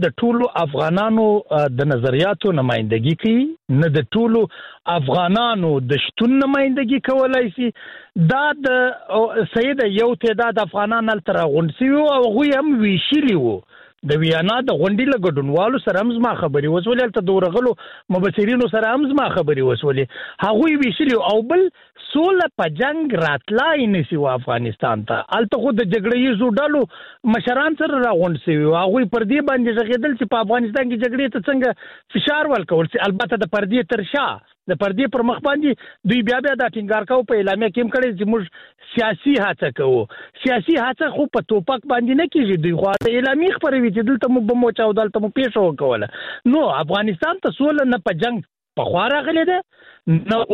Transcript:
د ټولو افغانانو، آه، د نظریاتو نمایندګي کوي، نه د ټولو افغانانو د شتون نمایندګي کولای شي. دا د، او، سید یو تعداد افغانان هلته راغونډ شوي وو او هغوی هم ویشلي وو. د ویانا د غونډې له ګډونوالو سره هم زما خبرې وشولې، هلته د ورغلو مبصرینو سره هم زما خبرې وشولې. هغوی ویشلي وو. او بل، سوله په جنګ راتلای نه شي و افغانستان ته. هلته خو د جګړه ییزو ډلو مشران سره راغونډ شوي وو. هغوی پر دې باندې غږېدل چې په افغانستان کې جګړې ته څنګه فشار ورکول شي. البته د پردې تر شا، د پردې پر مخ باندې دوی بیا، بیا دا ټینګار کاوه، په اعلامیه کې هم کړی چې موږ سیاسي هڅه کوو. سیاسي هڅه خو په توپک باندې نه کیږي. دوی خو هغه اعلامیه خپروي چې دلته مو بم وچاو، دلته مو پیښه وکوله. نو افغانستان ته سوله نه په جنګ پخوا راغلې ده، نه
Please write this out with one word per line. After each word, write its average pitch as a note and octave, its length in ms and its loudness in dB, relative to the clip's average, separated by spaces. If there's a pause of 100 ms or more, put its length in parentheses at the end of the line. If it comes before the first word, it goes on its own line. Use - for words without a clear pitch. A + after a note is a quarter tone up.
د C#3+ 160 -2
ټولو A#3+ 260 2 (140)
افغانانو، F3+ 640 0 (320)
آه، D3 100 2
د C#3 240 0
نظریاتو D3 600 0
نمایندګي A#2 680 0
کوي، A#3 240 2 (240)
نه D3 180 4 (100)
د B2+ 180 -2
ټولو A3+ 240 2 (540)
افغانانو F3+ 760 0 (220)
د C#3 140 -2
شتون A#3+ 320 0
نمایندګي C4+ 600 0 (120)
کولای C4 400 2
شي. A#3+ 180 -2 (640)
دا C4+ 100 2 (240)
د، - 0 - (520)
او، A3 40 4 (320)
سید B3+ 300 0 (160)
یو A#3+ 100 2 (160)
تعداد A3+ 380 0
افغانان G#3+ 500 -2
هلته F#3 240 -2
راغونډ D#3+ 400 0
شوي C4 160 2
وو D4+ 220 2
او C4 80 2
هغوی C4 340 2
هم C#4+ 220 0
ویشلي G#3+ 640 2
وو. G#2+ 120 0 (540)
د D3+ 120 2
ویانا D#3+ 380 0
د B3 200 -2
غونډې G3+ 320 2
له B3 120 0
ګډونوالو E3 600 0
سره F#3 180 0
هم A#3+ 140 0
زما A#3 240 0
خبرې D3 320 0
وشولې، A3+ 320 0
هلته A3+ 160 -2
د F3+ 160 -2
ورغلو G3 360 2 (420)
مبصرینو G#3+ 600 0
سره A3 200 0
هم C#4 180 0
زما C4+ 240 0
خبرې D3 320 0
وشولې. C3+ 360 0 (420)
هغوی C#4+ 300 2
ویشلي C4 400 0
وو. G3+ 140 0
او G#3+ 80 2 (140)
بل، F4+ 100 4 (500)
سوله F4 340 2 (140)
په F3 60 2 (140)
جنګ D4 340 -2 (100)
راتلای A#3 600 0
نه F#3+ 240 2
شي E3+ 60 -2
و C#3+ 120 0
افغانستان A#2+ 800 -2
ته. A2+ 160 -2 (120)
هلته A3+ 260 0
خو C4+ 100 0
د A3 100 0 (100)
جګړه A3+ 320 0
ییزو B3 240 0 (120)
ډلو D4 220 2 (520)
مشران C4+ 460 0
سره C#4+ 260 0
راغونډ F3+ 380 0
شوي D3+ 200 0
وو. D#3+ 200 2
هغوی A3+ 200 2 (100)
پر A3+ 160 2
دې C#4+ 180 2
باندې A#3+ 300 0
غږېدل A#3+ 400 0
چې B3 140 -2
په A#3+ 120 0
افغانستان A#3+ 460 0
کې A#3 140 -2
جګړې C4 280 0
ته - 60 -4 (100)
څنګه C4 200 2 (460)
فشار D4 380 0
ورکول E3 400 0
شي. G3 140 -2
البته G3+ 380 -2
د E3 120 -8
پردې G#3 260 0 (120)
تر G3+ 180 -2
شا، C4+ 160 -2 (420)
د E3 120 -2
پردې G3+ 320 0
پر A#3+ 140 0
مخ A#3+ 180 -2
باندې C#4+ 240 0 (400)
دوی B3 180 2
بیا، B3 160 0
بیا C#4 160 0
دا A#3+ 140 0
ټینګار G#3+ 340 -2
کاوه، B3+ 220 0
په A3 100 2
اعلامیه G3+ 320 0
کې A#3+ 100 -2
هم A3+ 120 -2
کړی B3+ 240 0
چې G#3 140 -2
موږ A3+ 100 0 (500)
سیاسي A3+ 420 0 (100)
هڅه F3+ 240 -2 (120)
کوو. B2+ 240 2 (400)
سیاسي C4 320 2
هڅه B3+ 400 -2
خو C#4+ 180 0
په E3 160 -2
توپک G#3+ 320 0 (100)
باندې A#3+ 280 0
نه F4 140 2
کیږي. G#3 300 2
دوی F3 140 2
خو F#3 140 0
هغه A3+ 240 0
اعلامیه C4+ 400 0
خپروي C4 340 0
چې G#3+ 200 -2
دلته B3+ 240 0
مو B3+ 140 2
بم A#3+ 160 2
وچاو، A3 360 0
دلته G#3+ 240 -2
مو G#3 140 -2
پیښه B3 260 0
وکوله. B2+ 440 0 (440)
نو D4+ 160 2
افغانستان G3+ 720 -2
ته A3 160 -2
سوله D4 320 2
نه A#3+ 80 2
په F3 240 -2
جنګ A#3 240 -4 (300)
پخوا F3 280 -2 (100)
راغلې D#4+ 360 0
ده، F4+ 80 0 (720)
نه A3+ 60 0 (160)